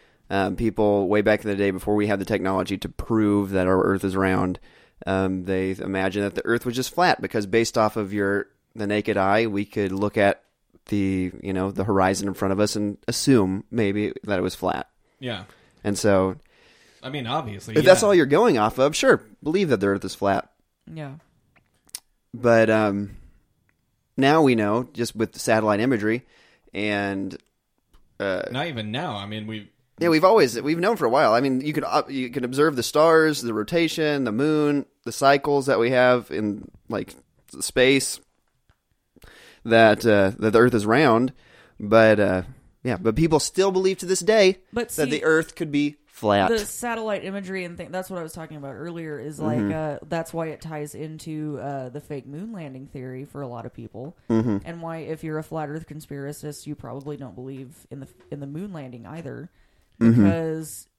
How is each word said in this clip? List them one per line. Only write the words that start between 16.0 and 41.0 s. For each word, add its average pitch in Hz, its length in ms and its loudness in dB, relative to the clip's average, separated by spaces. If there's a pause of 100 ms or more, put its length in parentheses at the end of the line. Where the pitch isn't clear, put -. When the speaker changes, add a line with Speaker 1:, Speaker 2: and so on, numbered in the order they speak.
Speaker 2:
I 127 60 -12
mean, 135 180 -8
obviously, 113 480 -8
Speaker 1:
if 151 100 2
that's 185 160 10
Speaker 2:
yeah. 214 60 2
Speaker 1:
all 202 80 6
you're 165 100 6
going 160 320 4
off 110 220 2
of, 147 160 2
sure, 262 260 4 (220)
believe 170 260 0
that 113 100 2
the 98 80 2
Earth 98 180 0
is 95 100 -10
flat. 98 340 0 (420)
Speaker 3:
Yeah. 147 240 -12 (1160)
Speaker 1:
But, 113 380 4
um, 101 460 0 (1000)
now 143 240 6
we 135 140 6
know 110 380 0
just 117 220 -6
with 110 220 -4
satellite 107 440 2
imagery 117 440 0 (480)
and, 98 640 -4 (840)
uh, 95 300 -2
Speaker 2:
Not 143 180 -6
even 113 240 -8
now. 123 260 -6
I 98 100 -10
mean, 107 180 -12
we 107 240 -12 (280)
Speaker 1:
yeah, 170 120 0
we've 160 160 6
always, 151 360 6
we've 151 180 -2
known 202 180 0
for 160 80 0
a 113 40 2
while. 123 240 4
I 117 60 4
mean, 131 220 0
you 151 100 -4
could, 147 140 -4
uh, 135 240 0
you 131 200 -6
can 123 140 -6
observe 139 320 0
the 120 80 -2
stars, 156 580 4
the 117 120 -4
rotation, 147 720 -2
the 113 80 -2
moon, 147 520 0 (200)
the 117 80 -8
cycles 143 540 2
that 127 120 2
we 117 120 2
have 127 400 4
in, 104 380 -4 (200)
like, - 240 -6 (440)
s-, - 80 -8
space, 131 540 2 (1400)
that, 113 420 6
uh, 101 320 6
that 110 140 0
the 110 80 6
Earth 123 140 6
is 104 120 0
round. 123 460 4 (480)